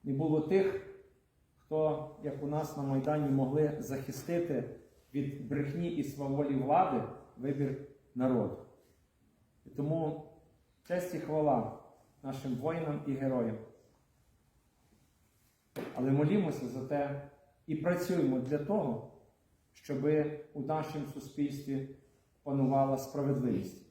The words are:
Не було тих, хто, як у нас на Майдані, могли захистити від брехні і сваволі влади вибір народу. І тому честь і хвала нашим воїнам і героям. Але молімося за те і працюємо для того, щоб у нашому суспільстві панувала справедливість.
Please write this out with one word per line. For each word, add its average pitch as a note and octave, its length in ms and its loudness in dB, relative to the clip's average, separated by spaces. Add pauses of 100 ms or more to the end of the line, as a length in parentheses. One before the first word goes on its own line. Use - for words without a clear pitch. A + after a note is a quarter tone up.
Не C#3 80 -2
було D3+ 280 2
тих, - 460 2 (720)
хто, D#3 520 0 (120)
як D3 200 -4
у C#3+ 40 -4
нас D3 300 -2
на C#3+ 60 -4
Майдані, C#3 460 2
могли C#3 500 4
захистити C#3 880 -2 (500)
від C#3 340 -4
брехні D3+ 420 -2
і D3+ 140 -2
сваволі C#3 500 0
влади D3 480 4 (340)
вибір C3+ 400 -2 (380)
народу. B2 420 2 (1080)
І - 40 -18
тому D3+ 600 -2 (580)
честь F3 260 -2
і D#3 40 -4
хвала D3+ 600 2 (440)
нашим C3+ 320 -4
воїнам D3+ 520 -2
і C#3+ 60 -2
героям. B2+ 460 0 (2250)
Але C3 160 0
молімося D3+ 580 2
за C3 120 -6
те C#3+ 480 -4 (380)
і D#3 100 -2
працюємо E3 640 2
для C3 200 0
того, D3 540 -2 (600)
щоб C3+ 320 -4 (500)
у D3 60 -8
нашому D3+ 460 -2
суспільстві C#3 880 -4 (460)
панувала C3+ 560 4
справедливість. C3 920 0